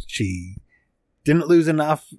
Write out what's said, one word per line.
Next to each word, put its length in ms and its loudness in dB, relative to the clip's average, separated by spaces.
she 500 -6
didn't 240 2
lose 180 4
enough, 520 -2